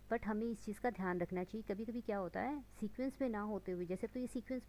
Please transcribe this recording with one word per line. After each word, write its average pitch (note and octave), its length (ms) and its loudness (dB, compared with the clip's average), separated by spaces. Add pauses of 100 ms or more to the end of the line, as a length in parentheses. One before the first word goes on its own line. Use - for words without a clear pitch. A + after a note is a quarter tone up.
(120)
but A3+ 140 2
हमें G#3+ 200 2
इस A#3 180 -2
चीज़ G#3 160 -4
का A#3+ 100 4
ध्यान F#3 300 2
रखना F3+ 240 2
चाहिए। G#3 300 -2
कभी-कभी A3+ 260 -2
क्या G#3 160 0
होता F#3 240 0
है, - 220 2
Sequence - 580 -2
में C4+ 80 4
ना G#3 120 0
होते G#3 320 0
हुए, F3+ 140 0
जैसे F#3+ 200 0
तो B3+ 140 -2
ये B3 60 2
sequence B3+ 420 -2